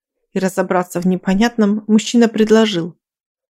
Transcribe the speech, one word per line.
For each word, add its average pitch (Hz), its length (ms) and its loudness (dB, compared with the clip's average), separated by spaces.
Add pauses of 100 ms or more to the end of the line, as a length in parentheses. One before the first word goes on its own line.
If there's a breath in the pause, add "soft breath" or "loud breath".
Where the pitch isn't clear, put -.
(320)
и 202 60 -6
разобраться 185 600 -4
в 175 60 -2
непонятном, 202 840 0
мужчина 220 400 2
предложил: 214 680 0 (540)